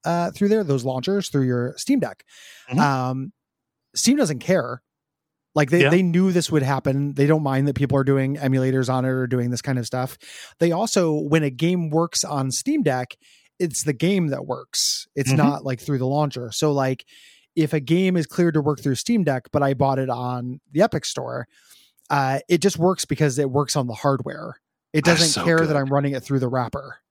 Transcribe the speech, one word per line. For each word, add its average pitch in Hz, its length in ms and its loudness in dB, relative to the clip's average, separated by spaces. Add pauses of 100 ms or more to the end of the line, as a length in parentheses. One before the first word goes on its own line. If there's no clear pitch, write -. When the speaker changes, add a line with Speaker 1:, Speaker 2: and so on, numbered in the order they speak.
Speaker 1:
uh, 170 260 -2
through 202 180 0
there, 214 140 2
those 139 220 0
launchers 135 440 -2
through 135 180 2
your 123 300 -2
Steam 277 220 0
Deck. 117 240 -6 (460)
Speaker 2:
Mm-hmm. 131 100 0
Speaker 1:
Um, 131 540 0 (640)
Steam 269 220 2
doesn't 156 220 0
care. 131 420 -2 (720)
Like, 147 160 2
they, 165 120 4
Speaker 2:
Yeah. 139 80 6
Speaker 1:
they 175 120 6
knew 185 300 2
this 170 180 0
would 151 140 2
happen. 139 500 0
They 139 140 2
don't 156 160 4
mind 135 240 0
that 139 80 0
people 139 220 0
are 135 80 2
doing 135 320 2
emulators 131 520 0
on 127 140 0
it 131 60 0
or 131 180 -2
doing 123 220 0
this 123 120 -4
kind 131 160 -4
of 117 80 -4
stuff. 127 320 -6 (420)
They 170 120 2
also, 175 420 0
when 151 300 2
a 143 60 0
game 165 400 -2
works 165 340 -2
on 135 280 -4
Steam 277 320 -2
Deck, 127 340 -2 (420)
it's 170 240 -4
the 151 80 -2
game 170 360 0
that - 180 -4
works. - 680 -6
It's 131 160 -2
Speaker 2:
Mm-hmm. 139 80 4
Speaker 1:
not, 143 280 2
like, 131 160 -4
through 143 160 -2
the 127 80 0
launcher. 131 480 -2
So, 151 180 0
like, 131 340 -2 (480)
if 156 200 0
a 151 80 0
game 180 340 2
is 160 120 0
cleared 170 260 0
to 151 80 2
work 143 180 0
through 135 160 0
Steam 220 300 0
Deck, 131 260 -2
but 143 100 2
I 139 120 2
bought 135 260 2
it 131 100 -2
on 123 520 -6 (100)
the 151 120 2
Epic 170 200 0
Store, 123 460 -8 (600)
uh, 139 380 0
it 170 140 2
just - 160 2
works 175 260 2
because 143 340 0
it 139 140 0
works 139 240 0
on 131 120 0
the 117 60 -6
hardware. 143 640 -2 (380)
It 151 100 2
Speaker 2:
That's 165 160 6
Speaker 1:
doesn't 160 140 2
Speaker 2:
so - 100 -4
Speaker 1:
care 165 160 2
that 165 80 2
Speaker 2:
good. 151 80 0
Speaker 1:
I'm 135 160 0
running 143 220 0
it 127 100 -8
through 139 160 0
the 127 80 -2
wrapper. 127 520 -6 (120)